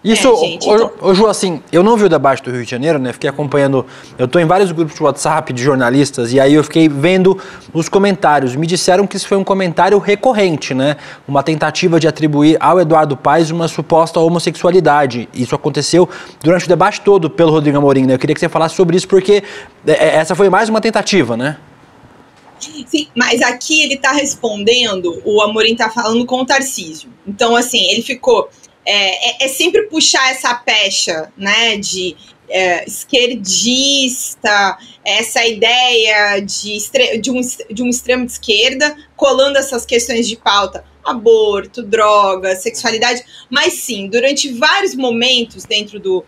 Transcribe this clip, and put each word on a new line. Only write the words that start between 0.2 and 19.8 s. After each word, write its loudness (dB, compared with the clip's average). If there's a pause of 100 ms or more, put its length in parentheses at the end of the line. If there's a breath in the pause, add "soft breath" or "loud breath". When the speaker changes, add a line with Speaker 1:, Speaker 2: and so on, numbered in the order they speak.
Speaker 2:
É, 6
gente, -2
Speaker 1:
ô, 6
Speaker 2:
então 2 (100)
Speaker 1:
ô, 4
Ju, 4
assim, -2
eu 4
não 4
vi 2
o 4
debate 2
do -8
Rio -6
de -12
Janeiro, -2
né? -4
Fiquei -6
acompanhando, 0 (360 loud breath)
eu 0
tô 0
em 4
vários 2
grupos -4
de -8
WhatsApp -2
de -6
jornalistas, 2
e 4
aí 6
eu 6
fiquei 2
vendo 2 (320 loud breath)
os -4
comentários. 2
Me -2
disseram 2
que -8
isso -8
foi 0
um 0
comentário 2
recorrente, 0
né? 0 (300 loud breath)
Uma 0
tentativa 0
de 2
atribuir 2
ao 4
Eduardo 2
Paes 2
uma -4
suposta 0
homossexualidade. 0
Isso -4
aconteceu 0 (360 loud breath)
durante 2
o -8
debate 0
todo 2
pelo 2
Rodrigo 2
Amorim, 4
né? 2
Eu 0
queria 2
que -12
você -2
falasse -2
sobre 2
isso, 0
porque, 4 (460 loud breath)